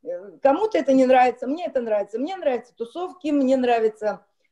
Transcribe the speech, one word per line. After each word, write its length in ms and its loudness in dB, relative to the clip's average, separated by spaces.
э, 380 -14
кому-то 360 0
это 140 0
не 140 6
нравится, 400 4
мне 200 -6
это 140 -4
нравится. 380 -4
Мне 180 -6
нравятся 380 -4
тусовки, 580 -10
мне 240 2
нравится 680 -2